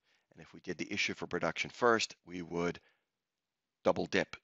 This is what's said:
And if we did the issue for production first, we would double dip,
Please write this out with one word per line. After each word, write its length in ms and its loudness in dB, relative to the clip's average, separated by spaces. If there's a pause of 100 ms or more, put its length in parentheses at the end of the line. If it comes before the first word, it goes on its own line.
(340)
And 60 -20
if 140 -20
we 80 -18
did 160 -6
the 140 -8
issue 220 -2
for 140 -6
production 420 -2
first, 460 2 (100)
we 160 -8
would 380 -2 (1040)
double 240 2
dip, 360 0